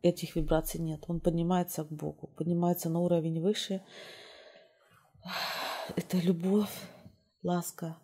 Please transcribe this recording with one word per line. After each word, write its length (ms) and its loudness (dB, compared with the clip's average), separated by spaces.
Этих 320 2
вибраций 440 2
нет. 280 -4
Он 120 -2
поднимается 640 2
к 80 -8
Богу, 440 -8
поднимается 540 0
на 100 0
уровень 420 2
выше. 400 -2
Это 220 0
любовь, 580 4
ласка, 600 -4